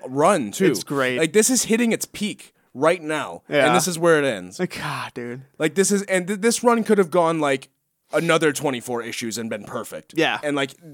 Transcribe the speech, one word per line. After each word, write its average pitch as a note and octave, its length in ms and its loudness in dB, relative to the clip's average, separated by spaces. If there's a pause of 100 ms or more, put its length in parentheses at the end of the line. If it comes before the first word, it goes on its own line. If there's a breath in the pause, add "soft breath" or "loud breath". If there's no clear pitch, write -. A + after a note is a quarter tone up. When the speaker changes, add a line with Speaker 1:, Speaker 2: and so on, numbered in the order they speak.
Speaker 1:
run, C#3 440 2
too. F#3+ 140 0
Speaker 2:
It's B2 180 2
great. B2+ 360 -2
Speaker 1:
Like, D#3+ 140 0
this G#3+ 180 4
is B3+ 140 0
hitting A3+ 260 2
its - 140 -2
peak - 480 -10 (200)
right D#3+ 300 2
now, C3+ 440 -6
Speaker 2:
Yeah. C#3+ 200 4
Speaker 1:
and B2 80 4
this D3 120 4
is E3 120 -6
where E3 180 6
it C#3+ 80 2
ends. F#2+ 340 -6
Speaker 2:
Like, F3+ 200 -4
God, C#3 340 -8
dude. A#2+ 280 -10 (180)
Speaker 1:
Like, D#3 160 -2
this F#3+ 160 2
is, G3 120 2
and F#3 240 -2
th-, G3+ 140 -4
this A3+ 220 0
run A#3 200 4
could G#3 140 2
have F3 140 2
gone, E3 280 2
like, C#3 300 -2 (440)
another D#3+ 380 2
twenty-four B2+ 520 -4
issues A2+ 340 -6
and A2+ 120 -6
been G#2+ 140 -8
perfect. G#2+ 540 -12
Speaker 2:
Yeah. C#3 260 0
Speaker 1:
And, D3 120 -2
like, C#3+ 160 -2 (220)